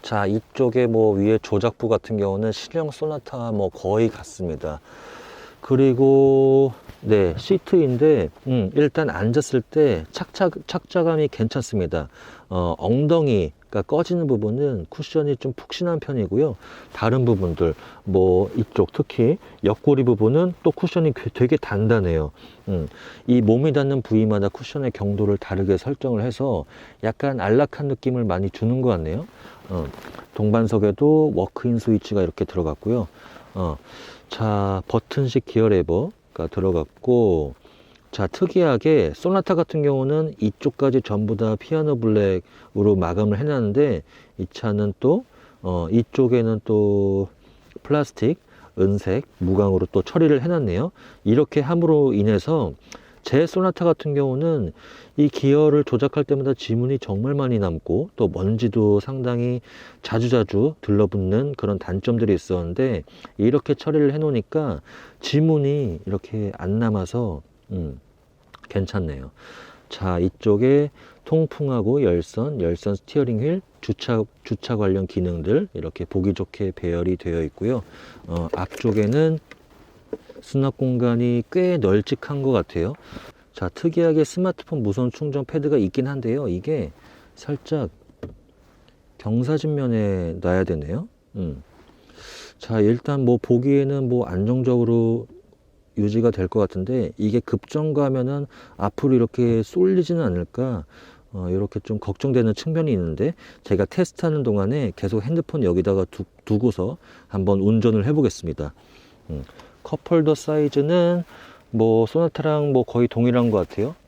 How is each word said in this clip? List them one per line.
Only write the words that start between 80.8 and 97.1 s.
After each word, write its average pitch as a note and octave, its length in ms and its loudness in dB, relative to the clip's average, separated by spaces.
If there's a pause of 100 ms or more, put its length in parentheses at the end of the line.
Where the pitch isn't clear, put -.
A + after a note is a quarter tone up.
꽤 F3+ 280 0
널찍한 G#2+ 640 0
것 C3+ 100 2
같아요. F#2+ 420 -2 (580)
자, F#2 160 -8
특이하게 E3 540 0
스마트폰 E3+ 640 -4
무선 A#2+ 260 0
충전 C#3+ 340 -6
패드가 D3 340 -2
있긴 A#2 280 0
한데요. C3+ 400 -4
이게 F#2 460 -4 (420)
살짝 C#3+ 560 -6 (1300)
경사진면에 A#2 1200 0
놔야 F2+ 220 2
되네요. F2+ 460 -4 (260)
음. D#2 280 -8 (960)
자, A2+ 200 -4
일단 A#2+ 460 2
뭐 A#2+ 180 4
보기에는 C#3 640 2
뭐 A#2+ 180 0
안정적으로 A#2 1000 0 (680)
유지가 A2 340 2
될 F#2+ 160 -2
것 G#2+ 140 0
같은데, G#2+ 580 -2